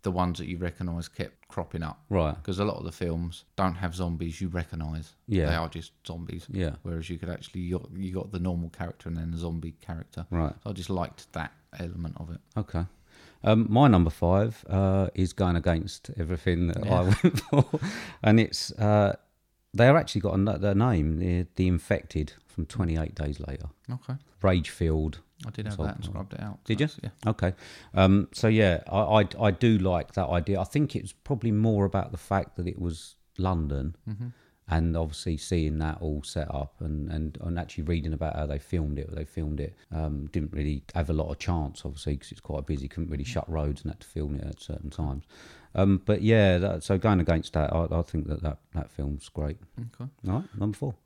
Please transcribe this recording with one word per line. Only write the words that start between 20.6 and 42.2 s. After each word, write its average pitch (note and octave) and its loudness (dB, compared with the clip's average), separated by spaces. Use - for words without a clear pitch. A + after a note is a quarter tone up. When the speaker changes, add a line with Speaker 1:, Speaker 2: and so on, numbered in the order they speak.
Speaker 2:
name, E2+ 4
the, F2+ 0
the F#2 4
Infected E2+ 0
from - -6
twenty-eight D#2+ -2
Days D2 -4
Later. - -10
Speaker 1:
Okay. B2+ -10
Speaker 2:
Rage-filled. D#2 2
Speaker 1:
I G#2+ -10
did G#2+ -8
have G#2 -6
Speaker 2:
So D#2 -4
Speaker 1:
that - -4
and - -10
scrubbed G2 -8
it - -10
out. G2+ -12
Speaker 2:
Did G#2+ 0
you? D#3 2
Speaker 1:
That's, - -10
yeah. A2 -10
Speaker 2:
Okay. F#2 0
Um, F#2+ 6
so, - 0
yeah, G#2 6
I, G#2+ 4
I, G2 2
I G#2+ 6
do A2 4
like F#2 0
that F2+ 0
idea. F2 0
I F#2+ 0
think - -2
it's - -8
probably A#2 -4
more G#2 4
about F#2+ -2
the - -8
fact - -2
that F2 -4
it F2 -6
was E2+ -6
London D#2+ 0
Speaker 1:
Mm-hmm. A2 -8
Speaker 2:
and D#2+ 2
obviously D#2+ -4
seeing D#2 0
that D#2 -2
all D2+ -4
set D2 -6
up C#2 -6
and, D2+ -4
and, D#2 -4
and E2+ -4
actually E2+ -6
reading D#2+ 0
about D#2 -2
how D2+ -2
they D2 -2
filmed D2 -2
it, D2+ -10
they D2+ -6
filmed D2+ -4
it, D#2+ -8
um, D2+ -4
didn't D#2 -2
really D2 -2
have D#2+ 0
a E2 0
lot D#2 0
of D2+ -6
chance, D#2 -2
obviously, C#2+ -4
'cause - -14